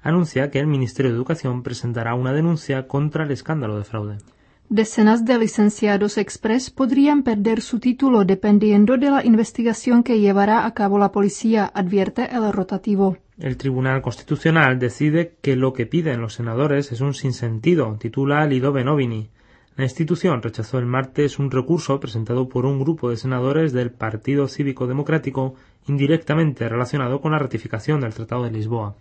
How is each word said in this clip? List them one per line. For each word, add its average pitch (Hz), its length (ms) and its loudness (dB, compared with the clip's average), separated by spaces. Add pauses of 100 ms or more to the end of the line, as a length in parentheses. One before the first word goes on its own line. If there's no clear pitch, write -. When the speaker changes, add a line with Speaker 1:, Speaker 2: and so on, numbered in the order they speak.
Speaker 1:
anuncia 147 480 0
que 135 80 -2
el 151 80 0
Ministerio 131 440 0
de 117 60 -2
Educación 127 460 -4
presentará 117 500 -6
una 127 180 -2
denuncia 151 560 -2
contra 151 360 -2
el 147 80 -4
escándalo 123 480 -4
de 101 60 -8
fraude. 104 320 -8 (520)
Speaker 2:
Decenas 220 560 2
de 240 140 2
licenciados 208 800 0
express 220 500 -2
podrían 277 540 2
perder 220 380 0
su - 180 -4
título 247 440 2
dependiendo 208 760 4
de 277 120 2
la 277 160 2
investigación 233 760 2
que 233 160 2
llevará 202 480 4
a 233 80 -6
cabo 202 240 2
la 196 120 4
policía, 208 640 0
advierte 196 580 -2
El 220 220 -2
Rotativo. 190 640 0 (220)
Speaker 1:
El 135 180 -4
Tribunal 131 460 -2
Constitucional 143 760 2
decide 151 640 0
que 135 140 0
lo 131 180 0
que 117 140 -4
piden 151 340 -2
los 113 140 -8
senadores 139 560 -2
es 117 100 -6
un 139 140 -2
sinsentido, 117 840 -2
titula 139 460 0
Lidove 135 380 0
Noviny. 120 460 -2 (480)
La 135 60 -2
institución 156 580 0
rechazó 113 380 -6
el 120 60 -2
martes 131 520 -2
un 139 140 -2
recurso 139 480 0
presentado 113 480 -4
por 127 180 -2
un 139 140 0
grupo 139 300 -2
de 117 80 -2
senadores 131 560 0
del 123 180 -2
Partido 131 560 -2
Cívico 131 400 -4
Democrático 135 680 -4 (300)
indirectamente 143 840 0
relacionado 123 500 -2
con 156 140 0
la 151 60 0
ratificación 127 600 -4
del 113 140 -4
Tratado 120 320 -6
de 117 60 -4
Lisboa. 107 500 -4